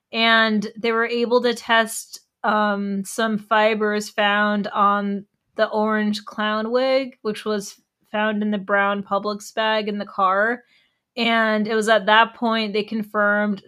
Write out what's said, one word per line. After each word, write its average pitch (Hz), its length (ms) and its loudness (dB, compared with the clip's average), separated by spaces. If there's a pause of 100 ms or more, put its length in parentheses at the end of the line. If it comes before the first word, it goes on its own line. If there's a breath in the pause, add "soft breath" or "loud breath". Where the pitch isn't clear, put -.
(120)
and 226 640 2
they 226 160 -2
were 226 140 0
able 240 380 0
to 240 100 0
test, 226 680 -2 (220)
um, 202 640 -2
some 220 320 -2
fibers 214 720 0
found 208 600 0
on 202 580 0 (280)
the 214 140 2
orange 214 560 0
clown 214 460 -4
wig, 262 500 0
which 214 240 -6
was 208 340 -6 (320)
found 214 300 0
in 208 80 0
the 208 80 0
brown 202 460 0
Publix 202 500 -6
bag 220 340 -2
in 208 120 -4
the 196 60 -8
car. 202 580 0 (520 soft breath)
And 220 520 0
it 220 80 -2
was 214 120 0
at 208 200 4
that 220 260 6
point 220 400 -2
they 208 100 0
confirmed 208 840 0